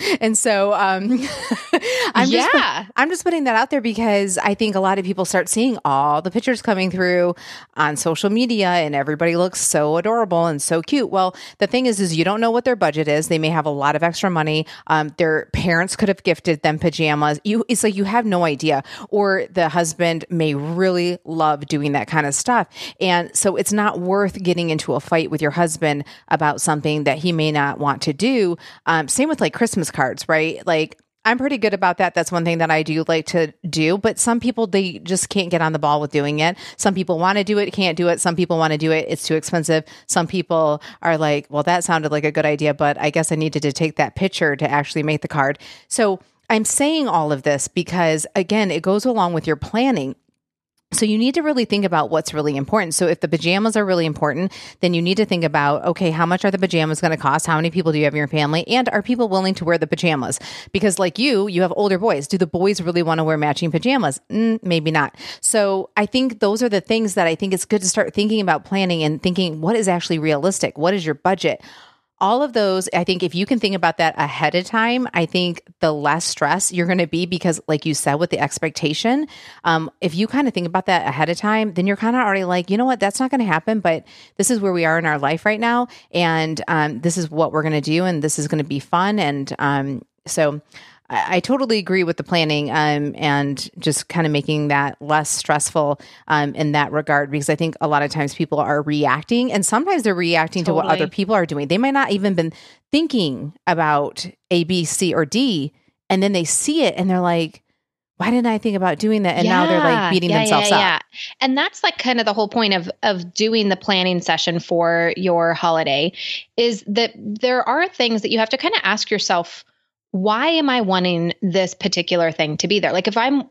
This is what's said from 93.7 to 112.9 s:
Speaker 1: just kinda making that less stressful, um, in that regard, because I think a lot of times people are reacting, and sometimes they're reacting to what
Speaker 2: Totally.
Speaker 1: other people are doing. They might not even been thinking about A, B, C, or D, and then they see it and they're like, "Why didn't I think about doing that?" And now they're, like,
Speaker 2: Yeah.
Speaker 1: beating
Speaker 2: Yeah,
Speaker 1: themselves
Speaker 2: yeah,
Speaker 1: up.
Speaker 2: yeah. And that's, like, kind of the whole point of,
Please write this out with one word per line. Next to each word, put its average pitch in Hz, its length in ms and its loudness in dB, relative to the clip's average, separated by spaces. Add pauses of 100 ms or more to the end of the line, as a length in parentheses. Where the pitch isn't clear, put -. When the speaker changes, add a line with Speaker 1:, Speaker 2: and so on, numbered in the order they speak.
Speaker 1:
just - 300 -2
kinda 160 200 0
making 147 380 -2
that 143 340 0
less 151 260 0
stressful, 147 720 0 (280)
um, 147 260 0
in 151 200 0
that 147 180 2
regard, 147 400 0
because 143 180 -2
I 156 60 2
think 165 260 -2
a 165 60 0
lot 147 160 2
of 143 80 -4
times 143 240 -2
people 151 240 -2
are 147 240 0
reacting, 151 680 0
and 202 140 0
sometimes 311 380 0
they're 202 100 2
reacting 170 520 0
to 175 100 0
what 160 80 2
Speaker 2:
Totally. 156 180 0
Speaker 1:
other 151 80 0
people 196 240 -2
are 180 140 2
doing. 143 200 -4
They 175 120 2
might 269 160 0
not 269 160 0
even 196 240 0
been 165 180 0 (380)
thinking 165 640 -2 (140)
about 151 600 0 (240)
A, 175 120 4
B, 175 220 0
C, 175 280 -2
or 160 120 2
D, 180 480 0 (380)
and 190 120 2
then 202 80 2
they 180 120 0
see 294 400 0
it 202 140 2
and 185 120 0
they're 185 100 2
like, 170 440 -2 (540)
"Why 202 120 -2
didn't 240 180 2
I 220 120 0
think 214 160 -2
about 180 240 0
doing 214 240 2
that?" 175 140 0
And - 100 2
now 185 200 4
they're, - 120 2
like, 294 140 4
Speaker 2:
Yeah. 196 180 0
Speaker 1:
beating 180 200 2
Speaker 2:
Yeah, - 80 4
Speaker 1:
themselves 202 300 4
Speaker 2:
yeah, 190 80 6
Speaker 1:
up. 208 40 6
Speaker 2:
yeah. 180 180 2 (420)
And 262 160 2
that's, 339 260 -2
like, 349 140 0
kind 247 220 0
of 220 60 0
the 214 80 2
whole 202 160 0
point 214 240 2
of, 180 160 0 (140)